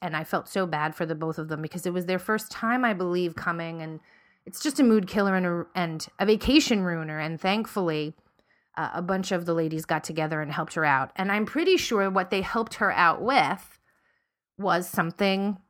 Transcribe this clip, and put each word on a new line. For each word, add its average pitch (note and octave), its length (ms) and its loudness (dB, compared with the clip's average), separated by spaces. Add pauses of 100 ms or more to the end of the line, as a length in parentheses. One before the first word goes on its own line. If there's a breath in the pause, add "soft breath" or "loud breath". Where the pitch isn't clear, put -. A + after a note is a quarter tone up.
and D#3+ 140 -4
I D#3 80 -4
felt - 240 -4
so F#3+ 180 -2
bad D#3 300 -2
for F3 100 -4
the D#3+ 100 -4
both D#3+ 240 -4
of D#3 80 -6
them D#3 140 -4
because D#3+ 240 -8
it F3 80 -2
was F3+ 120 -2
their F#3 140 0
first A3 320 -2
time, B3 340 -2
I A3 80 2
believe, F3 420 -2
coming, E3 460 -6
and D#3+ 180 -10 (460 soft breath)
it's - 160 -14
just D4 180 0
a D4 40 6
mood A3 240 6
killer G3 280 2
and F#3 100 2
a, F3 280 -2
and E3 340 -4 (120)
a G3 60 0
vacation A3 580 4
ruiner. D#3+ 360 -4
And D#3+ 220 -4
thankfully, F#3 720 0 (640)
uh, D#3 160 -4
a E3+ 80 -6
bunch F#3+ 300 -2
of F3 140 -2
the E3+ 80 2
ladies D#3+ 320 -2
got D#3+ 180 0
together D#3 380 -2
and D3 100 -6
helped D#3+ 240 -6
her D#3+ 100 2
out. C3+ 300 2
And F#3+ 160 -2
I'm G#3+ 140 0
pretty E4 320 2
sure G3 320 0
what F#3+ 200 0
they G3 120 0
helped A3+ 340 -2
her G3+ 160 0
out - 300 4
with G3 580 0 (760)
was F3+ 300 0
something G3 680 0 (120)